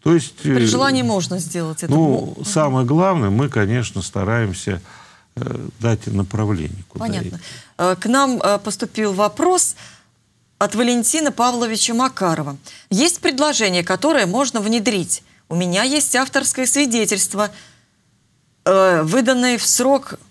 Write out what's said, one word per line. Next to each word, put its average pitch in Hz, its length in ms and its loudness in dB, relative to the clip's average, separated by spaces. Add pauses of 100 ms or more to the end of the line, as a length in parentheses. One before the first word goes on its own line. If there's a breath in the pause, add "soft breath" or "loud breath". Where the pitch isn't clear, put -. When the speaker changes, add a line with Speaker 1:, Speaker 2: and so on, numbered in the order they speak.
Speaker 1:
То 156 100 4
есть, - 240 0
Speaker 2:
При 131 260 2
Speaker 1:
э, 113 40 4
Speaker 2:
желании 262 360 2
можно 190 360 0
сделать 160 440 -6
это. 165 80 -2
Speaker 1:
ну, 147 460 2
Speaker 2:
Мгм. - 80 -10
Speaker 1:
самое 131 400 2
главное, 156 440 2
мы, 127 200 2
конечно, 113 520 0
стараемся, 98 800 -2 (540 loud breath)
э, 117 320 -8 (120)
дать 113 280 -2
направление, 98 840 -4
куда 143 160 -10
Speaker 2:
Понятно. 175 320 -6
Speaker 1:
идти. 170 60 -14 (340 loud breath)
Speaker 2:
Э, 180 180 0
к 185 140 -10
нам, 262 320 2
э, 202 180 2
поступил 208 540 -4
вопрос 208 600 0 (840 loud breath)
от 202 180 0
Валентина 247 560 0
Павловича 233 600 0
Макарова. 170 640 -2 (320 loud breath)
«Есть 285 320 2
предложение, 262 600 0
которое 277 420 2
можно 233 360 -2
внедрить. 214 600 -2 (260 soft breath)
У 160 60 -4
меня 180 280 0
есть 269 320 0
авторское 262 500 0
свидетельство, 220 840 0 (1160 loud breath)
э, 185 380 4
выданное 247 540 2
в - 80 -4
срок 269 540 0 (120)